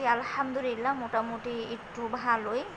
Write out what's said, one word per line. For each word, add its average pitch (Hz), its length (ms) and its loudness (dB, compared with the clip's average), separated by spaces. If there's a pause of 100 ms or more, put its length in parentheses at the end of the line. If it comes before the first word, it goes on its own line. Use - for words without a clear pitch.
আলহামদুলিল্লাহ 254 840 2 (100)
মোটামুটি 233 500 0 (200)
একটু - 280 -8 (120)
ভালোই। 233 500 2 (140)